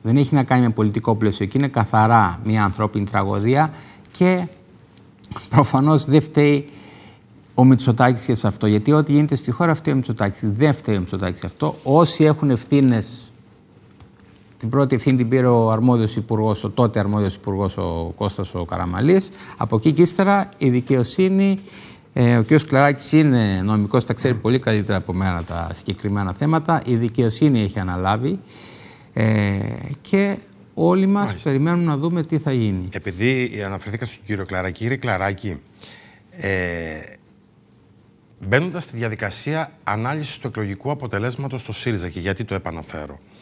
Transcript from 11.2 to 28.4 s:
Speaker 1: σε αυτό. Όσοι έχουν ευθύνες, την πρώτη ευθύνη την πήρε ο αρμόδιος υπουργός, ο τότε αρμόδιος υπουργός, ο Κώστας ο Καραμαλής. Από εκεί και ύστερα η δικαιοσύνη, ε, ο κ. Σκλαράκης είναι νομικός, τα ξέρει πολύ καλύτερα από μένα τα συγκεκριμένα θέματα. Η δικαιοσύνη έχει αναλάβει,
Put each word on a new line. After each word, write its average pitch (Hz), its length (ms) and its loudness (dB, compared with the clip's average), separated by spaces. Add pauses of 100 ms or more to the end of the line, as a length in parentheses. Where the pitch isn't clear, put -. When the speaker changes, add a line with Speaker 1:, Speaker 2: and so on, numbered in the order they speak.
Speaker 1:
σε - 60 -8
αυτό. 151 380 -6
Όσοι 151 400 4
έχουν 151 260 2
ευθύνες, 123 800 0 (1300)
την 110 120 -6
πρώτη 131 260 2
ευθύνη 127 220 2
την 123 100 2
πήρε 127 200 2
ο 117 240 4
αρμόδιος 113 440 2
υπουργός, 110 480 -2
ο 107 60 -6
τότε 110 300 0
αρμόδιος 101 360 -2
υπουργός, 98 420 -4
ο 82 380 -6
Κώστας 98 400 -6
ο 87 100 -4
Καραμαλής. 92 640 0 (280)
Από 113 180 -2
εκεί 151 160 2
και 147 100 2
ύστερα 196 560 2
η 135 120 2
δικαιοσύνη, 185 880 2 (540)
ε, 120 240 4
ο 110 60 4
κ. 151 160 4
Σκλαράκης 139 520 2
είναι 120 520 4
νομικός, 107 420 2
τα 120 80 -4
ξέρει 127 200 -2
πολύ 113 260 0
καλύτερα 104 380 0
από 90 160 -6
μένα 90 300 -2
τα 85 300 -6
συγκεκριμένα 98 600 -4
θέματα. 156 520 0
Η 123 100 0
δικαιοσύνη 117 640 0
έχει 98 180 -2
αναλάβει, 98 600 -2 (760)